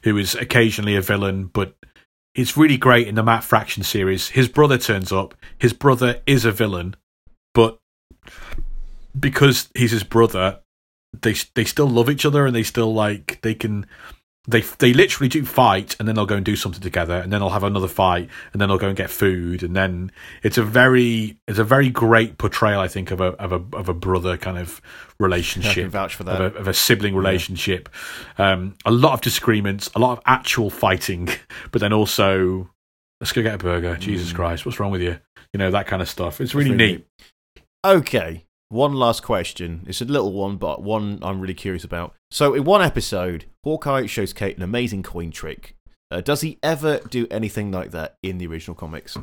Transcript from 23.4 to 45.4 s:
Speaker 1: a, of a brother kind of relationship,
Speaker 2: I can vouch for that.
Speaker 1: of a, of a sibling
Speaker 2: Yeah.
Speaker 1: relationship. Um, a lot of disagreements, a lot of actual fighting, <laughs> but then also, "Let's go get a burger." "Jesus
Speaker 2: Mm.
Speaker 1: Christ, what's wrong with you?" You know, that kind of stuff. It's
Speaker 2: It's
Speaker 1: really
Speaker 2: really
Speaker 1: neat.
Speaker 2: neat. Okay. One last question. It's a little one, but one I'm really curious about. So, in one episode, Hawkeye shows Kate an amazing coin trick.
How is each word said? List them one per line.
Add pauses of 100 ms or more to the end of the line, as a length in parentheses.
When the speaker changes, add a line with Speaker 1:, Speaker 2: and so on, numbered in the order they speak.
Speaker 1:
a,
of
a
brother
kind
of (400)
relationship,
Speaker 2:
I
can
vouch
for
that.
Speaker 1:
of
a,
of
a
sibling
Speaker 2:
Yeah.
Speaker 1:
relationship. (480)
Um, (100)
a
lot
of
disagreements,
a
lot
of
actual
fighting, (200)
<laughs>
but
then
also, (500)
"Let's
go
get
a
burger."
"Jesus
Speaker 2:
Mm.
Speaker 1:
Christ,
what's
wrong
with
you?" (320)
You
know,
that
kind
of
stuff.
It's
Speaker 2:
It's
Speaker 1:
really
Speaker 2:
really
Speaker 1:
neat. (500)
Speaker 2:
neat. (200)
Okay. (260)
One
last
question.
It's
a
little
one,
but
one
I'm
really
curious
about. (160)
So,
in
one
episode, (180)
Hawkeye
shows
Kate
an
amazing
coin
trick. (360)